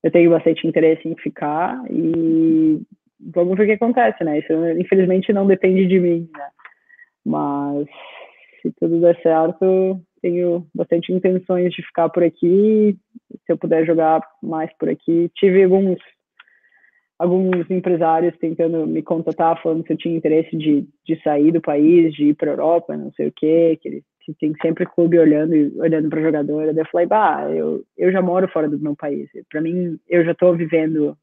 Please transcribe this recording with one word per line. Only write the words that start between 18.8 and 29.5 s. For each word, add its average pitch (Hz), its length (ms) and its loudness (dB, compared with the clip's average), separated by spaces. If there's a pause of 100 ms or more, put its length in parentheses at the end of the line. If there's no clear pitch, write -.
me 160 160 -4
contatar, 160 580 -2
falando 160 240 -4
se - 80 -6
eu 160 40 -2
tinha 165 200 -4
interesse 160 400 0
de, 151 300 0 (180)
de 160 180 -4
sair 147 280 2
do 165 100 0
país, 160 540 4
de 147 120 0
ir 147 80 4
pra 151 180 -2
Europa, 156 440 0
não 143 160 -10
sei 151 140 -4
o 147 60 -4
quê, 160 500 2
que - 60 -12
eles, 143 160 -12 (160)
que 160 140 -16
tem 156 280 -4
sempre 165 240 -2
clube 170 320 2
olhando 156 360 4
e 147 260 0
olhando 160 280 0
pra 156 140 -4
jogadora. 151 500 -2
Daí 156 120 -2
eu - 60 -10
falei, 175 180 0
Bah, 156 420 0
eu, 156 340 -4 (140)
eu 185 140 2
já 190 100 0
moro 185 260 0
fora 156 200 -2
do 147 100 -4
meu 147 160 -6
país. 147 340 -8 (220)